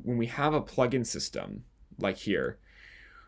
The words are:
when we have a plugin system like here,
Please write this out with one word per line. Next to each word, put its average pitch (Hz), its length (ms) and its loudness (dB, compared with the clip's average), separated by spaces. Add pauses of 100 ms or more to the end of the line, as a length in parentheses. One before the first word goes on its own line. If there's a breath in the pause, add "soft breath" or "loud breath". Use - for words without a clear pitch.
when 120 120 0
we 117 100 2
have 143 260 2
a 147 80 4
plugin 127 440 2
system - 580 -6 (360)
like 98 160 2
here, 73 440 0 (680 loud breath)